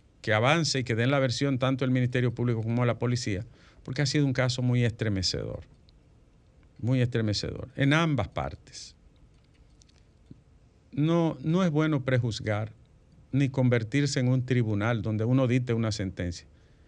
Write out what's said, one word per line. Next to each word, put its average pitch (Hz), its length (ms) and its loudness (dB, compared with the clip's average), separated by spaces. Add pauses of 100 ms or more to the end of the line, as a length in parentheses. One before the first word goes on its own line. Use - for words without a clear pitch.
(220)
que 110 100 0
avance 139 480 2
y 127 40 -2
que 123 100 -2
den 117 160 2
la 143 80 2
versión 135 400 0
tanto 131 260 0
el 127 60 0
Ministerio 123 440 0
Público 120 280 -2
como 117 220 0
la 117 140 0
policía, 120 460 -2 (380)
porque 139 200 -4
ha 143 40 2
sido 147 200 2
un 135 60 0
caso 127 300 0
muy 123 220 2
estremecedor, 95 760 -2 (1160)
muy 127 220 0
estremecedor, 113 760 -2
en 139 160 2
ambas 151 360 2
partes. - 640 -10 (2000)
No, 160 480 2
no 160 240 0
es 175 60 2
bueno 151 340 0
prejuzgar 107 680 -2 (600)
ni 139 160 2
convertirse 127 720 2
en 123 80 2
un 127 160 2
tribunal 113 580 0
donde 110 220 -2
uno 131 220 2
dicte 123 260 0
una 113 200 0
sentencia. 90 540 -6 (420)